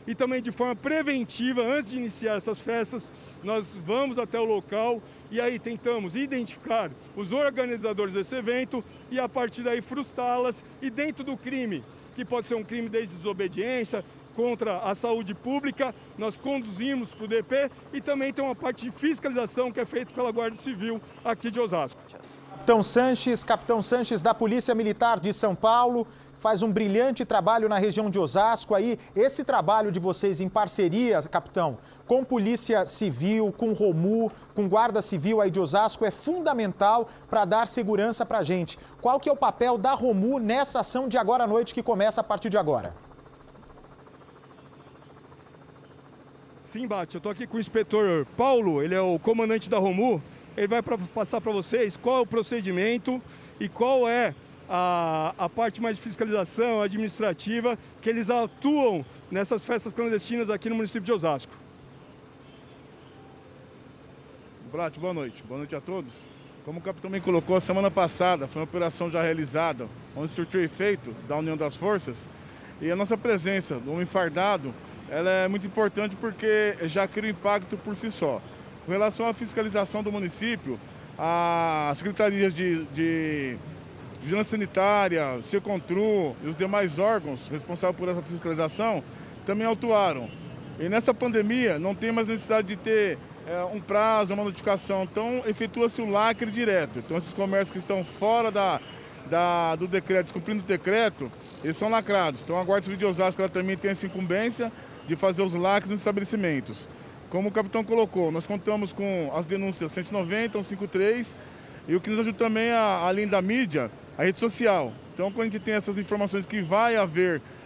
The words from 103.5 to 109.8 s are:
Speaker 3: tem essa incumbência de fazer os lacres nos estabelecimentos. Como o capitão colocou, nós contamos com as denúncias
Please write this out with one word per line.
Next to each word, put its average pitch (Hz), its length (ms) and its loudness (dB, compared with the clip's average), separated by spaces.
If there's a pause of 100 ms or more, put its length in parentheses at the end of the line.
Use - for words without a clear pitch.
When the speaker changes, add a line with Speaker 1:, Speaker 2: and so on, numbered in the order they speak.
Speaker 3:
tem 196 160 -2
essa 196 140 -4
incumbência 202 640 -2 (340)
de 156 120 -2
fazer 190 240 2
os 185 120 2
lacres 190 380 2
nos 208 80 -2
estabelecimentos. 190 920 -2 (400)
Como 196 200 0
o - 20 -10
capitão 214 320 0
colocou, 190 480 2
nós 165 160 -4
contamos 208 460 -2
com 185 420 -2
as 165 100 -2
denúncias 190 460 -4